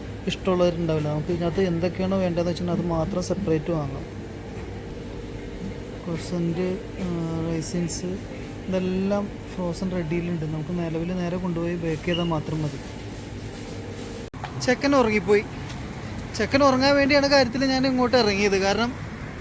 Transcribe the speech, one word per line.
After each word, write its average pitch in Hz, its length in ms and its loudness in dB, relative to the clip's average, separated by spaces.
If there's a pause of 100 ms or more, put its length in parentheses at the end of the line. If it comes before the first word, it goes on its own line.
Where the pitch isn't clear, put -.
(260)
ഇഷ്ടമുള്ളവരുണ്ടാവില്ല. 170 840 2
നമുക്ക് 151 240 0
ഇതിനകത്ത് 170 280 0
എന്തൊക്കെയാണോ 185 580 0
വേണ്ടതെന്ന് 175 320 2
വെച്ചിട്ടുണ്ടെങ്കിൽ 170 420 0
അത് 165 60 2
മാത്രം 180 240 0
സെപ്പറേറ്റ് 170 480 0
വാങ്ങാം. 143 340 -2 (2000)
ക്രസന്റ്, 175 720 -2 (240)
ആ, 165 480 -2
റൈസിൻസ്, 165 540 -2 (640)
ഇതെല്ലാം 190 600 0 (260)
ഫ്രോസൺ 180 360 -2
റെഡിയിലുണ്ട്. 170 540 -2
നമുക്ക് 156 260 -4
നിലവിൽ 170 460 -2
നേരെ 175 200 -2
കൊണ്ടുപോയി 175 400 -2
ബേക്ക് 165 260 -2
ചെയ്താൽ 175 220 0
മാത്രം 156 380 0
മതി. 139 160 -4 (1800)
ചെക്കൻ 277 360 4
ഉറങ്ങിപ്പോയി. 214 480 4 (920)
ചെക്കൻ 277 280 4
ഉറങ്ങാൻ 269 320 6
വേണ്ടിയാണ് 277 300 6
കാര്യത്തിൽ 269 380 4
ഞാൻ 262 220 4
ഇങ്ങോട്ട് 254 300 4
ഇറങ്ങിയത്. 202 420 6
കാരണം 208 540 2 (280)